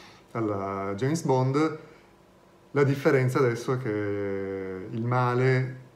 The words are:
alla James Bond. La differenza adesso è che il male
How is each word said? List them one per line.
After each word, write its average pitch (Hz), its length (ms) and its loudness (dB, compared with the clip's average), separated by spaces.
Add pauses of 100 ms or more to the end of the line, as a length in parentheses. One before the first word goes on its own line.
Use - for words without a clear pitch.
(320)
alla 98 640 -4
James 143 260 -2
Bond. 135 560 2 (920)
La 139 100 4
differenza 139 560 2
adesso 127 360 2
è 123 40 -2
che 98 1120 -4
il 120 140 -6
male 127 760 2 (160)